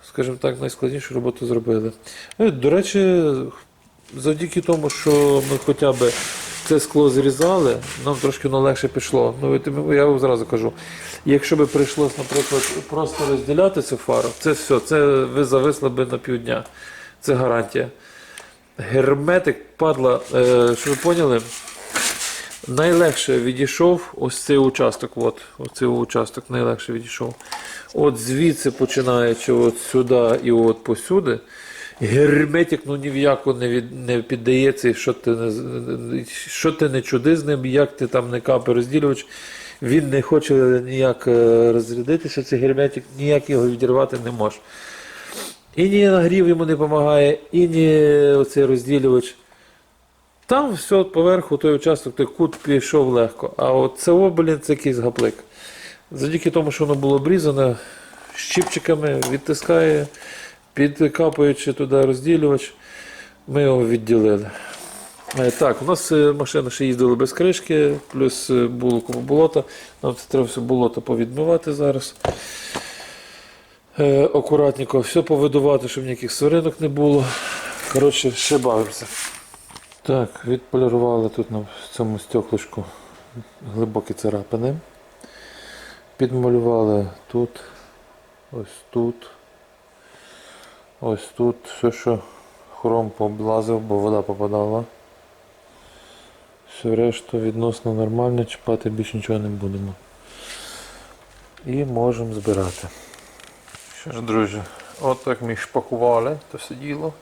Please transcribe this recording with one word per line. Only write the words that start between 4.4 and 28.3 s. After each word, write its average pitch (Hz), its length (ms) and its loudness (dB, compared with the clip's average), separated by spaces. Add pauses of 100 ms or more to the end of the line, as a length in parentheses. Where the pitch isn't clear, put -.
тому, 156 280 0
що 143 640 4
ми 139 140 -2
хоча 143 260 2
б 123 200 2 (560)
це 156 120 4
скло 147 300 4
зрізали, 139 680 2 (280)
нам 143 100 -2
трошки 139 320 -4
воно 135 160 0
легше 135 240 0
пішло. 123 540 0
Ну, 135 140 0
і 135 40 0
тим, 147 340 -2
я 143 120 4
вам 143 140 4
зразу 123 260 0
кажу, 113 280 -2 (520)
якщо 143 300 2
би 147 120 4
прийшлось, 143 500 0
наприклад, 135 440 -2 (280)
просто 147 400 -4
розділяти 147 520 2
цю 127 160 -4
фару, 120 320 -2 (100)
це 160 120 0
все, 139 280 0
це 151 260 2
ви 135 400 2
зависли 135 440 0
би 127 160 -2
на 123 120 -6
півдня. 120 460 -6 (580)
Це - 120 0
гарантія. 123 540 0 (880)
Герметик, 139 800 0 (200)
падла, 131 420 2 (160)
е, 123 440 4
щоб 143 140 -2
ви 131 100 -4
поняли, 160 380 2 (1300)
найлегше 151 720 2
відійшов 139 800 0
ось 127 200 -4
цей 143 200 2
участок, 131 580 2
от, 117 260 -2 (160)
ось 127 160 -10
цей 127 140 -2
участок 120 640 -2
найлегше 120 440 -4
відійшов. 117 420 -10 (580)
От 143 240 2
звідси, 131 540 0